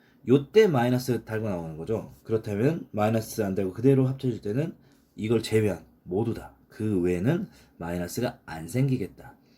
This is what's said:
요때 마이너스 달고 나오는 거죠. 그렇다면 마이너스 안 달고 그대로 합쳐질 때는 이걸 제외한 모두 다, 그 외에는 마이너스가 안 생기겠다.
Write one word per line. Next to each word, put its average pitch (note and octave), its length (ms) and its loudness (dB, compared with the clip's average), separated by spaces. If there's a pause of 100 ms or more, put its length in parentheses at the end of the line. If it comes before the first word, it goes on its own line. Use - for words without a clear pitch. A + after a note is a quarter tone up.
(280)
요때 C#3+ 380 6
마이너스 B2 580 2
달고 A2 240 -4
나오는 E2 300 -6
거죠. G2+ 440 -6
그렇다면 A2 680 -2
마이너스 A2 500 0
안 F#2+ 140 -2
달고 F#2+ 180 -2
그대로 C3 340 4
합쳐질 B2+ 360 -4
때는 B2 320 -4 (420)
이걸 G#2+ 260 0
제외한 G#2+ 440 0 (180)
모두 G#2 300 -2
다, - 200 -14 (140)
그 G#2+ 320 -2
외에는 F#2+ 480 0 (300)
마이너스가 F2 680 -6
안 D#2+ 220 -12
생기겠다. B2 680 -4 (220)